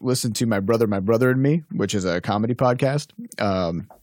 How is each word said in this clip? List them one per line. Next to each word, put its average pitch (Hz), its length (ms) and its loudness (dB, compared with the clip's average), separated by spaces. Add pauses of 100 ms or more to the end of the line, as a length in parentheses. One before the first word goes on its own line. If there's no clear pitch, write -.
listened 123 360 -2
to 123 100 0
My 107 120 0
Brother, 104 300 2
My 104 120 0
Brother 117 300 2
and 127 100 2
Me, 151 300 2
which 95 240 -2
is 95 100 0
a 87 160 0
comedy 107 340 0
podcast. 131 560 0 (300)
Um, 92 460 -2 (160)